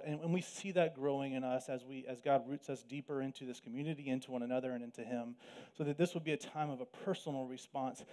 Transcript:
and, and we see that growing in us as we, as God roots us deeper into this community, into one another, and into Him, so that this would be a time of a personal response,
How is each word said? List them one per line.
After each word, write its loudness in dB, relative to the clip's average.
and, 0
and 4
we 6
see -6
that 6
growing 2
in 2
us 2
as -4
we, -8
as -6
God 6
roots -4
us -4
deeper -4
into -4
this -6
community, -4
into 0
one 0
another, 2
and -2
into -8
Him, -2
so -2
that 2
this 4
would -2
be 2
a 2
time -2
of -4
a -4
personal -2
response, -4